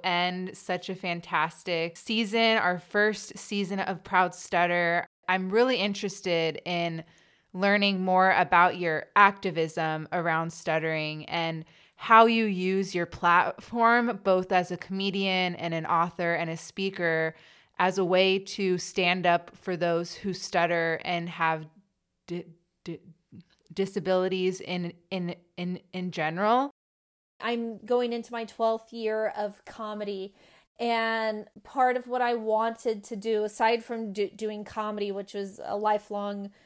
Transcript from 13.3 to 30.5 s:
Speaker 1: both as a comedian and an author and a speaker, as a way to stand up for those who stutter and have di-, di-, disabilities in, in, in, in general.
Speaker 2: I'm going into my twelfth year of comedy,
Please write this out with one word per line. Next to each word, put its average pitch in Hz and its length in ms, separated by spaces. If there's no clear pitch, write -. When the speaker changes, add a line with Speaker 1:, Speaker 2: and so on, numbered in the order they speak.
Speaker 1:
both 185 300
as 180 180
a 180 60
comedian 190 800
and 165 180
an 160 140
author 170 480
and 165 160
a 160 80
speaker, 165 760
as 185 180
a 190 80
way 185 340
to 190 380
stand 180 500
up 175 300
for 180 220
those 170 340
who 190 220
stutter 170 720
and 175 240
have 160 340
di-, 175 180
di-, 170 160
disabilities 185 880
in, 175 300
in, 175 240
in, 175 200
in 185 180
general. 202 600
Speaker 2:
I'm 233 440
going 240 300
into 233 180
my 233 140
twelfth 226 440
year 220 460
of 208 300
comedy, 202 680